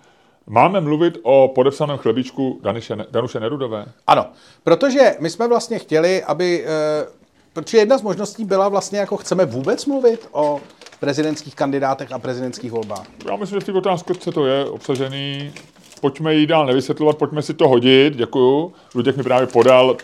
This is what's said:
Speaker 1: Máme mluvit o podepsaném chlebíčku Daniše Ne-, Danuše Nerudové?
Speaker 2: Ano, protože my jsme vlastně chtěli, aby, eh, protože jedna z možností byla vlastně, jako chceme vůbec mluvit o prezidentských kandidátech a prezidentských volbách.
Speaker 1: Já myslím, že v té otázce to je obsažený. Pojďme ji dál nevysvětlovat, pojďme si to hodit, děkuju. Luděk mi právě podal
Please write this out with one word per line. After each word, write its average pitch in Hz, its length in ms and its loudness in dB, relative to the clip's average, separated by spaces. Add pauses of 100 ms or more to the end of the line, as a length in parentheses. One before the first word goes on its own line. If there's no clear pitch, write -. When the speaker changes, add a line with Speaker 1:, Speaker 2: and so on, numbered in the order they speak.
(460)
Speaker 1:
Máme 156 340 2
mluvit 160 420 0
o 131 320 6
podepsaném 139 440 0
chlebíčku 127 640 -4
Daniše 110 340 -6
Ne-, 104 140 -10
Danuše 120 300 -4
Nerudové? 113 440 -6 (220)
Speaker 2:
Ano, - 200 4 (380)
protože 240 560 4
my 160 100 -4
jsme 233 180 -4
vlastně 233 300 -2
chtěli, 170 460 0
aby, 165 420 -2
eh, 151 400 -2 (460)
protože 170 260 0
jedna 226 200 4
z 202 40 -6
možností 208 420 -6
byla 196 240 0
vlastně, 196 300 -4
jako 196 180 -4
chceme 180 280 0
vůbec 139 420 -4
mluvit 254 460 0
o 147 280 -2 (400)
prezidentských 147 540 -4
kandidátech 139 580 -4
a 131 60 -10
prezidentských 127 540 -8
volbách. 104 340 -8 (240)
Speaker 1:
Já 196 60 -4
myslím, 196 240 -6
že - 40 -14
v - 20 -8
té 208 60 -8
otázce 180 600 -4
to 147 140 0
je 139 180 0
obsažený. 139 880 -8 (480)
Pojďme 156 340 -2
ji 151 120 4
dál 156 200 2
nevysvětlovat, 147 520 0
pojďme 151 240 -4
si 147 120 -8
to 156 140 4
hodit, 131 480 6
děkuju. 135 560 0 (220)
Luděk 127 220 -2
mi 139 60 -6
právě 127 240 2
podal 127 580 6